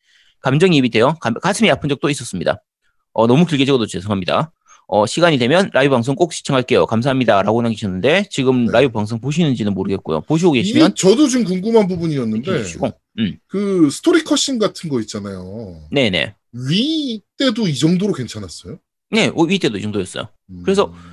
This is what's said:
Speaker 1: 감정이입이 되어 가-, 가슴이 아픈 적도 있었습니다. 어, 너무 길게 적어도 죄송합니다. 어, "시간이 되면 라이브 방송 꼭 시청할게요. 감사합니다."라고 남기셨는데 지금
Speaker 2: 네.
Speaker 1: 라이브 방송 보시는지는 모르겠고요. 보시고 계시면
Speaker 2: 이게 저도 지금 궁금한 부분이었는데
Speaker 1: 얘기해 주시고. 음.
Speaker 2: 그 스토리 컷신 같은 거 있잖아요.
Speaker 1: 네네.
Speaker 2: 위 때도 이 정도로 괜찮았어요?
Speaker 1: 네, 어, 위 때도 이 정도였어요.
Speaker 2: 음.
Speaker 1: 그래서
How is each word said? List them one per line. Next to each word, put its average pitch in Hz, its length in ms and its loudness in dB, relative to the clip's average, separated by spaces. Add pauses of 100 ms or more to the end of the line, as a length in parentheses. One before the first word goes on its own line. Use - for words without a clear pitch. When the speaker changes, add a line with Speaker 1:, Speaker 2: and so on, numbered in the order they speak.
(400)
Speaker 1:
감정이입이 139 500 4
되어 120 240 2
가-, 120 180 -4
가슴이 185 380 0
아픈 143 180 -2
적도 143 220 -2
있었습니다. 95 520 -4 (520)
어, 113 120 4
너무 143 200 6
길게 143 180 0
적어도 123 220 2
죄송합니다. 95 680 -4 (340)
어, 104 200 2
"시간이 165 320 2
되면 147 340 2
라이브 135 220 4
방송 127 200 0
꼭 160 180 0
시청할게요. 123 520 0
감사합니다."라고 113 760 2
남기셨는데 113 680 0
지금 127 360 0
Speaker 2:
네. 98 60 0
Speaker 1:
라이브 123 200 4
방송 110 280 -4
보시는지는 131 520 0
모르겠고요. 92 500 -4
보시고 160 300 2
계시면 262 380 4
Speaker 2:
이게 - 40 -6
저도 226 320 4
지금 247 180 0
궁금한 190 440 2
부분이었는데 147 640 -2
Speaker 1:
얘기해 139 140 -2
주시고. 87 280 -6 (260)
음. 104 280 -4
Speaker 2:
그 190 440 2
스토리 320 340 0
컷신 277 340 -2
같은 185 320 -4
거 127 100 -2
있잖아요. 98 800 -12 (100)
Speaker 1:
네네. 95 440 0 (180)
Speaker 2:
위 220 680 -4 (160)
때도 233 280 0
이 151 80 -2
정도로 175 380 0
괜찮았어요? 110 680 -12 (320)
Speaker 1:
네, 190 240 2
어, 160 100 0
위 185 140 0
때도 120 200 -2
이 98 40 -6
정도였어요. 98 460 -6 (220)
Speaker 2:
음. 90 140 -16
Speaker 1:
그래서 190 280 0 (200)